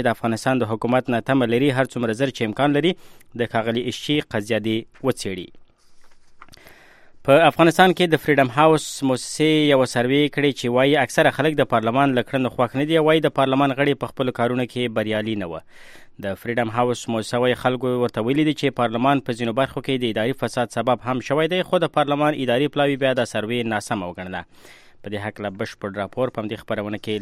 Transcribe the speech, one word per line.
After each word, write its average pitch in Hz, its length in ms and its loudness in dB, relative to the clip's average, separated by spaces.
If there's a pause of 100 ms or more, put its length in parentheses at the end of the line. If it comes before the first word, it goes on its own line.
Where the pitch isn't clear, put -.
د 117 120 4
افغانستان 120 420 -2
د 110 140 -2
حکومت 120 400 0
نه 117 60 2 (100)
تمه 131 240 2
لري 131 240 2
هر 131 160 2
څومره 113 260 -2
زر 135 160 0
چې - 140 -6
امکان 139 280 0
لري 156 140 2 (480)
د 117 140 -2
ښاغلي 113 280 0 (120)
ایشچي - 240 -4 (160)
قضیه 107 340 -2
دې 110 100 0 (300)
وڅېړي. 95 400 -6 (1800)
په 151 200 8
افغانستان 165 480 6
کې 180 160 2
د 156 120 0
فریډم 139 340 2
هاوس 156 280 4 (220)
موسسې 131 420 0 (220)
یوه 131 220 4
سروې 131 300 2 (120)
کړې 143 240 2
چې 123 160 -2
وایي 139 240 4
اکثره 139 400 2
خلک 151 180 2
د 135 160 2
پارلمان 123 440 2
له 120 120 2
کړنو 131 240 -2
خوښ 120 180 0 (100)
نه 151 80 0
دي. 160 180 4
وایي 156 180 4
د 143 140 0
پارلمان 135 400 2
غړي 143 140 2 (100)
په 117 100 -8
خپلو 127 240 -4
کارونو 123 340 0
کې 123 280 -4
بریالي 107 420 -2
نه 87 100 -6
وه. 78 100 -10 (640)
د 98 160 -6
فریډم 117 380 -2
هاوس 123 240 0 (140)
موسسه 113 280 -2
وایي 123 200 2
خلکو 127 280 0 (120)
ورته 117 240 -2
ویلي 143 200 2
دي 151 60 0
چې 139 260 -2
پارلمان 120 480 0
په 117 140 -4
ځینو 113 180 -2
برخو 131 240 -2
کې 131 200 -2
د 113 100 -2
اداري 110 300 -2
فساد 120 340 -4
سبب 117 320 0
هم 127 180 -4
شوی 156 260 2
دی، 185 140 0
خو 180 160 2
د 156 140 -2
پارلمان 147 480 2
اداري 131 320 2
پلاوي 143 260 2
بیا 131 160 2
دا 120 140 0
سروې 113 400 -2
ناسمه 104 360 -4
وګڼله. 92 320 -10 (640)
په - 80 -14
دې 104 140 -6
هکله 104 240 -6 (100)
بشپړ 107 300 -8 (100)
راپور 123 340 -4
په 113 80 -6
همدې 107 220 -8
خپرونه 104 340 -6
کې 107 240 -6